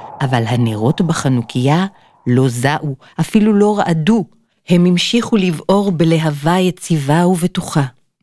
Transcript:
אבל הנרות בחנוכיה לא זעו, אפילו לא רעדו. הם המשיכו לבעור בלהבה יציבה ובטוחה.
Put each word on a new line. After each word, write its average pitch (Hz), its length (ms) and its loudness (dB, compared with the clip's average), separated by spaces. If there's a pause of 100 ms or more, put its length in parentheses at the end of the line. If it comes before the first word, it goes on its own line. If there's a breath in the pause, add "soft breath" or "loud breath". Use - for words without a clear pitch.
(200 loud breath)
אבל 127 260 0
הנרות 117 540 0
בחנוכיה 143 880 0 (400 soft breath)
לא 131 220 2
זעו, 131 480 -4 (240 loud breath)
אפילו 214 320 2
לא 208 260 2
רעדו. 175 460 0 (440)
הם 175 180 4
המשיכו 226 500 0
לבעור 190 560 0
בלהבה 160 680 0
יציבה 170 680 0
ובטוחה. 175 580 -2 (380)